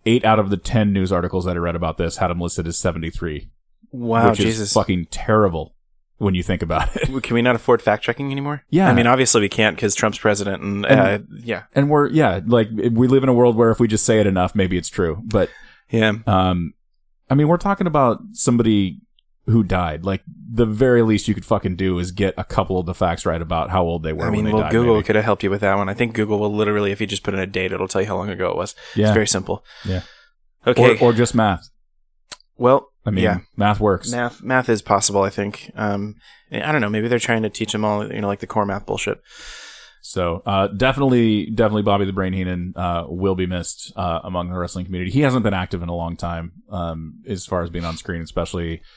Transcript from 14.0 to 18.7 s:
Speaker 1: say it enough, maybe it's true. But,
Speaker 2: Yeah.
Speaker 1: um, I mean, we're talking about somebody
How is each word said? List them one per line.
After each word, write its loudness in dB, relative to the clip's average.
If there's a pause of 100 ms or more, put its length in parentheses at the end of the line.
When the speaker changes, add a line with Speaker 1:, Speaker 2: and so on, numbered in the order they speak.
Speaker 1:
say 4
it 4
enough, 0
maybe 0
it's -4
true. -2
But, 2 (400)
Speaker 2:
Yeah. 2 (140)
Speaker 1:
um, 0 (540)
I 2
mean, 4
we're 4
talking -2
about 2 (140)
somebody 2 (460)